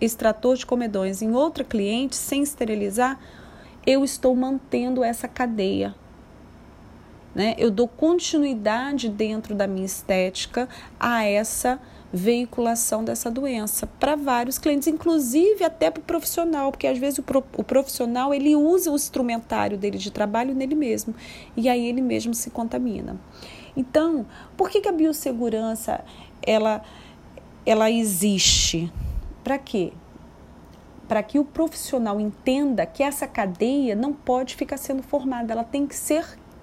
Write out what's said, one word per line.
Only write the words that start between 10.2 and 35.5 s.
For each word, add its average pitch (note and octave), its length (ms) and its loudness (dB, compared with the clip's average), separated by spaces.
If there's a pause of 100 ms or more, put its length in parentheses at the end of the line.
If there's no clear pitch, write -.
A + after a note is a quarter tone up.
a A#3 240 2
essa A3 560 0 (320)
veiculação A#3 920 0
dessa A#3 280 -4
doença A#3+ 560 -4
pra C#4+ 280 0
vários C4 420 0
clientes, C#4+ 300 2
inclusive D#4+ 760 2
até D#4+ 260 2
pro D#4+ 140 -6
profissional, D#4+ 680 -2
porque C#4 160 -2
às C4 100 2
vezes C4+ 220 -2
o C4+ 40 -4
pro-, C4 200 2 (140)
o A3 60 -2
profissional, B3+ 720 0
ele C#4+ 200 4
usa E4 380 4
o C#4+ 40 2
instrumentário A#3 840 -2
dele G3 200 -2
de G3 140 -6
trabalho A3 420 0
nele C4 220 -2
mesmo, A3+ 400 -2 (400)
e A#3 140 2
aí A#3+ 180 2
ele A#3+ 140 0
mesmo A#3 320 0
se A#3 160 -6
contamina. A#3 680 -4 (580)
Então, D4+ 480 2 (320)
por F#4+ 120 2
que G#4 120 2
que G#4 80 0
a - 20 2
biossegurança, A#3 1120 -2 (380)
ela, A3 400 2 (840)
ela A3 240 4
existe? F#3+ 1040 2 (500)
Pra C4+ 160 -2
quê? G3 360 -4 (1120)
Pra G#3+ 160 0
que C#4 160 0
o D4 60 4
profissional C4 760 -2
entenda B3 640 0
que - 180 -2
essa C#4 220 -2
cadeia A3+ 680 0
não B3 160 0
pode B3+ 440 -2
ficar C#4+ 200 -4
sendo C4+ 260 -4
formada, B3+ 520 -2